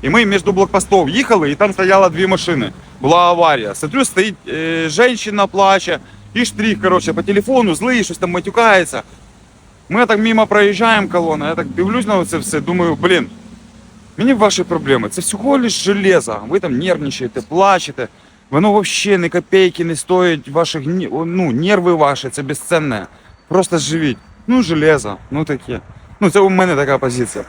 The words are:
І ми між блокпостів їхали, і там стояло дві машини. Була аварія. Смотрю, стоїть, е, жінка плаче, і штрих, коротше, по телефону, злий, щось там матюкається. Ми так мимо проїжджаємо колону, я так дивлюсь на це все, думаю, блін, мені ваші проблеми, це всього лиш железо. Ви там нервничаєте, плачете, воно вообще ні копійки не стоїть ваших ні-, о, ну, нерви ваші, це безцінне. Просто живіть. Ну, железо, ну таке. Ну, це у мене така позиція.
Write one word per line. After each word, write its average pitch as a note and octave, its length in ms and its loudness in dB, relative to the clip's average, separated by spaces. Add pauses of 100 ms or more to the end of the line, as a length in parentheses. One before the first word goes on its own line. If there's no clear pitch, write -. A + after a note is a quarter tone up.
І - 80 -2
ми A3 160 4
між G3 180 0
блокпостів F#3+ 680 2
їхали, F#3+ 420 2
і D3 40 -2
там G3+ 180 0
стояло F#3+ 360 4
дві F3 180 -2
машини. E3 440 -2 (300)
Була D3+ 160 4
аварія. E3 580 2
Смотрю, A3 300 -2
стоїть, G3 300 -2 (120)
е, E3 420 -4
жінка G#3 580 0
плаче, F#3+ 520 2 (340)
і A#3 120 0
штрих, G#3 360 -4
коротше, F#3 320 0
по E3+ 100 -4
телефону, G3+ 520 2
злий, A3+ 280 0
щось F3 140 -8
там F3+ 140 -4
матюкається. F#3+ 720 2 (880)
Ми A#3 160 2
так G#3 140 0
мимо A3 280 2
проїжджаємо G#3 600 2
колону, D#3+ 380 -2
я D#3+ 100 -4
так D#3+ 120 -6
дивлюсь G3 400 -2
на F#3+ 180 0
це E3+ 120 -6
все, D3 240 -4
думаю, E3+ 340 0
блін, D#3+ 320 0 (920)
мені B3 160 2
ваші G3+ 300 2
проблеми, C3+ 460 -2
це F3 120 -8
всього A#3 360 -2
лиш A#3+ 260 -2
железо. F#3 640 0
Ви F3 120 0
там D3+ 180 -4
нервничаєте, C#3 640 -4
плачете, E3 680 0 (420)
воно F3+ 220 2
вообще G3+ 460 0
ні E3+ 120 -2
копійки F3+ 560 2
не E3 100 -4
стоїть F3+ 520 0
ваших D#3 380 -4
ні-, E3+ 220 -4
о, C#3+ 180 -4
ну, E3+ 260 -2
нерви F3 420 0
ваші, C#3+ 360 0
це C#3+ 140 -8
безцінне. C#3 640 -4 (400)
Просто F3 300 0
живіть. D3 400 -2 (300)
Ну, B3 160 2
железо, D3+ 540 0 (140)
ну D3+ 140 -2
таке. B2+ 340 -8 (400)
Ну, G3+ 100 2
це G3+ 100 2
у G3 100 4
мене F#3 260 2
така C3+ 220 0
позиція. B2 520 -4